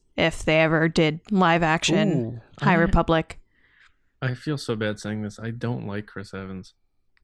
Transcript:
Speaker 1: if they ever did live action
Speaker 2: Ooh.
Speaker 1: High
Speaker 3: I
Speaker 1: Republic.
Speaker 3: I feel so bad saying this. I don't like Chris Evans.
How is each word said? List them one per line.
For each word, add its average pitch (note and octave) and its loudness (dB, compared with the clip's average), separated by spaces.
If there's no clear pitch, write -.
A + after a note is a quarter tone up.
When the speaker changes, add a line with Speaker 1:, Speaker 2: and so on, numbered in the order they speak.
Speaker 1:
if - -2
they D#3+ 4
ever D#3+ 2
did D#3+ 2
live E3+ 4
action D#3 0
Speaker 2:
Ooh. - -4
Speaker 1:
High F#3+ 4
Speaker 3:
I F3 4
Speaker 1:
Republic. E3 2
Speaker 3:
I B2+ -4
feel D3 -6
so A#2+ -4
bad G#2+ -4
saying G#2+ -6
this. G#2 -10
I A2 -8
don't A#2+ -6
like G#2 -8
Chris - -14
Evans. F#2+ -12